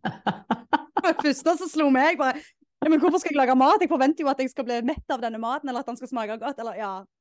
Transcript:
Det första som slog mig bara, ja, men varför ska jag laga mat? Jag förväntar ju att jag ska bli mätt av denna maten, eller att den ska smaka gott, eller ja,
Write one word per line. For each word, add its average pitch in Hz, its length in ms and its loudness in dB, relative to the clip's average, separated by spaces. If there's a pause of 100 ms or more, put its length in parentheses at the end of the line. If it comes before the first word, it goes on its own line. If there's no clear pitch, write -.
(1040)
Det 320 200 0
första 302 340 2
som 370 120 -8
slog 302 240 2
mig 285 240 4
bara, 262 180 0 (440)
ja, 311 100 -2
men 311 120 6
varför 349 180 4
ska 339 100 -4
jag 294 80 -2
laga 254 180 4
mat? 277 260 6
Jag 359 80 0
förväntar 302 360 2
ju 269 60 2
att 277 100 -2
jag 262 100 -2
ska 262 140 -6
bli 233 180 -4
mätt 285 280 -4
av 254 100 -4
denna 226 180 -6
maten, 262 300 -6
eller 247 120 -4
att - 60 -10
den 240 100 -10
ska 254 100 -14
smaka 220 300 -6
gott, 240 220 -8
eller 226 160 -8
ja, 196 320 -8 (140)